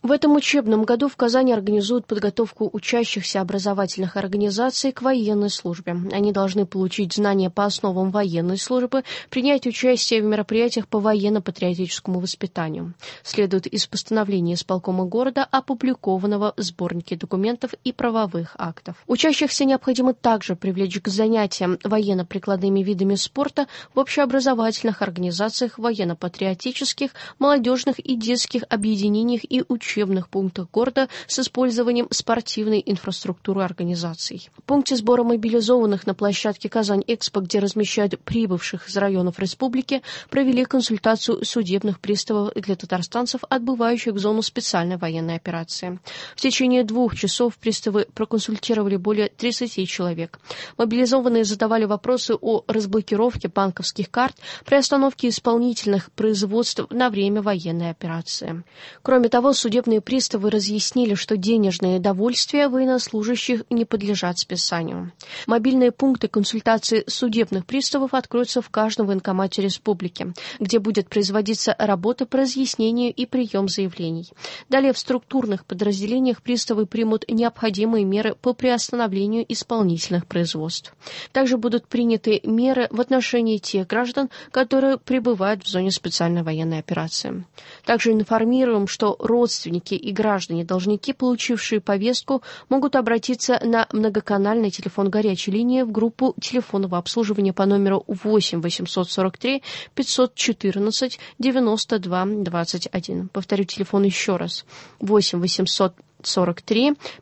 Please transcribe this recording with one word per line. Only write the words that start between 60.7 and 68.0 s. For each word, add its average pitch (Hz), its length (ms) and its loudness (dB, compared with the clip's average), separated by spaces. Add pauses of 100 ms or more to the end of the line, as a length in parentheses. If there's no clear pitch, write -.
что 214 240 -2
денежные 190 600 2
довольствия 233 680 2
военнослужащих 247 1040 0
не 233 160 2
подлежат 196 520 -2
списанию. 175 720 -4 (360)
Мобильные 247 440 4
пункты 254 380 0
консультации 220 760 2
судебных 214 580 0
приставов 269 480 -2